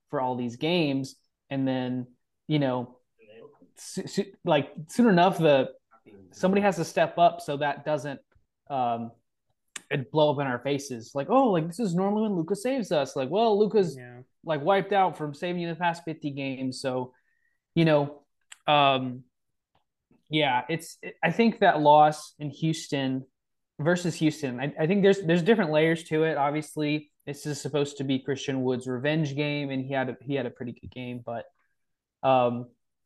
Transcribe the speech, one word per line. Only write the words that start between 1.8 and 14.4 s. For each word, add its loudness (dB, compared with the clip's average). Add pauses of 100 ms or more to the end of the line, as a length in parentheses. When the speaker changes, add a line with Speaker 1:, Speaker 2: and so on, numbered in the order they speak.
Speaker 1:
you 2
know, -2 (800)
so-, -12
so-, -4 (220)
like, 2 (160)
soon 4
enough, 6
the, 4 (600)
somebody 2
has 2
to -4
step 0
up 4
so -6
that -4
doesn't, -4 (480)
um, -2 (800)
it -4
blow 4
up -4
in -2
our -2
faces. -6
Like, -6
"Oh, 4
like, 0
this -10
is -2
normally 0
when -2
Luka -2
saves -4
us." -2
Like, -4
well, 2
Luka's 2
Speaker 2:
Yeah. -18 (220)